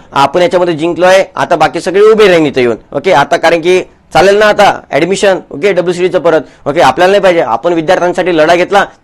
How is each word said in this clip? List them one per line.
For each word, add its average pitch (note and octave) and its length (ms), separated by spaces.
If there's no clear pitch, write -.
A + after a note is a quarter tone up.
आपण D3 300
याच्यामध्ये F3 320
जिंकलो E3 320
आहे, F#3+ 180
आता C#3 200
बाकी D#3 240
सगळे F#3 200
उभे G#3+ 280
राहीन E3 180
इथे C3 140
येऊन. A#2+ 360
ओके, D#3+ 160
आता C#3+ 240
कारण E3 240
की F3+ 200
चालेल F#3+ 220
ना G#3+ 100
आता G3 340
ॲडमिशन, F3+ 480
ओके, F#3 220
डब्ल्यूसीडीचं F3 460
परत, C3+ 220
ओके, C#3+ 140
आपल्याला D#3 300
नाही G3 120
पाहिजे. F3 180
आपण C#3 320
विद्यार्थ्यांसाठी E3+ 640
लढा D#3 180
घेतला, F3+ 300